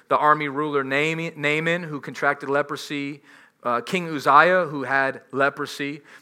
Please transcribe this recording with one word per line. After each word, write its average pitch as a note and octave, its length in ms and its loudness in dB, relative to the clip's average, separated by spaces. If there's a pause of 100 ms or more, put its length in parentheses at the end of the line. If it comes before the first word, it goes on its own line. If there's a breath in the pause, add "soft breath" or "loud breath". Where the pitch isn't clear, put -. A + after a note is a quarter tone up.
the C3+ 100 4
army D3+ 300 4
ruler C#3+ 360 -2
Naaman, D#3+ 540 -2
Naaman, D#3+ 460 0
who D3+ 180 -10
contracted C#3+ 480 -4
leprosy, C#3+ 720 -4 (420 soft breath)
uh, A#2+ 180 0
King E3+ 320 -4
Uzziah, D#3 520 6
who C#3+ 180 -6
had C3+ 380 -2 (100)
leprosy, C#3+ 720 -4 (200 loud breath)